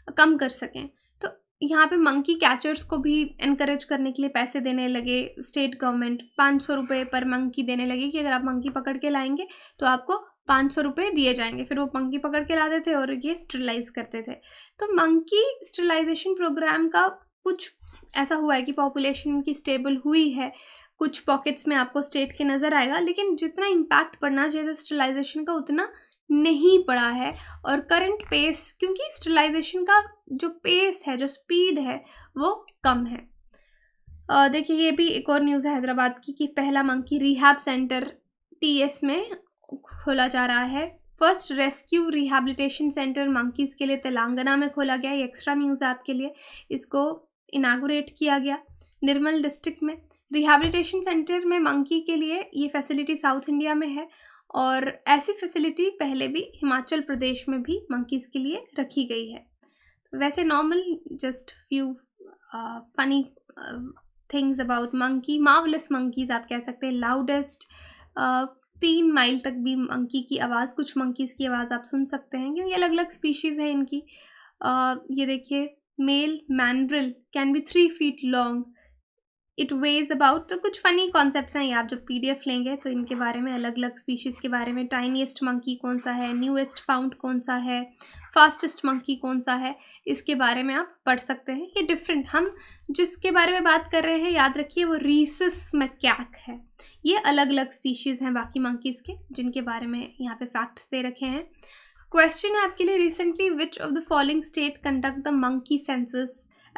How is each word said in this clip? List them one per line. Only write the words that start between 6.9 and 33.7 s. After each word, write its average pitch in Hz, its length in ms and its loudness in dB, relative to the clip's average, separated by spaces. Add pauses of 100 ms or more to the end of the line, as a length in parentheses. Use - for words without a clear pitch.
per 254 220 -2
मंकी 254 360 -2
देने 247 240 -2
लगे 254 220 -2
कि 311 100 -4
अगर 294 140 0
आप 254 120 0
मंकी 254 240 -2
पकड़ 269 300 -4
के 294 120 -2
लाएंगे 285 360 -2 (320)
तो 285 80 0
आपको 254 280 2 (340)
पाँच 277 240 4
सौ - 80 -2
रुपये 302 300 0
दिए 277 240 4
जाएंगे। 247 300 -4
फिर 269 140 -4
वो 285 80 0
मंकी 269 320 -4
पकड़ 294 260 -2
के 320 120 0
लाते 311 240 2
थे 320 140 0
और 269 200 -2
ये 285 200 -4
स्टरलाइज 247 560 -6
करते 226 320 -10
थे। 240 100 -12 (460)
तो 415 160 -2
मंकी 349 680 2
स्टरलाइजेशन 330 720 0
प्रोग्राम 320 540 0
का 349 200 4 (360)
कुछ 370 280 -2 (440)
ऐसा 277 180 0
हुआ 302 200 2
है 262 80 2
कि 269 100 -4
पॉपुलेशन 277 720 0
की 285 120 -2
स्टेबल 269 420 0
हुई 302 340 4
है, 262 220 -4 (460)
कुछ - 200 -2
पॉकेट्स - 500 -2
में 294 80 2
आपको 254 260 0
स्टेट 277 300 -2
के - 120 -4
नज़र 285 300 0
आएगा, 277 240 2
लेकिन 349 380 0
जितना 320 300 -4
इम्पैक्ट 330 500 2
पड़ना 277 320 0
चाहिए 311 200 -4
था 320 40 -4
स्टरलाइजेशन 285 720 -2
का, 339 80 -4
उतना 320 400 -2 (380)
नहीं 320 540 6
पड़ा 240 240 2
है। 254 240 -4 (320)
और 277 160 0
करंट 381 420 2
पेस, 311 580 -2
क्योंकि 381 220 -2
स्टरलाइजेशन 320 800 0
का 415 400 2 (100)
जो 277 160 -4
पेस 359 580 0
है, 269 100 -2
जो 269 100 -2
स्पीड 349 520 2
है, 262 260 -4 (320)
वो 370 300 -2 (180)
कम 240 220 2
है। 233 220 -10 (1040)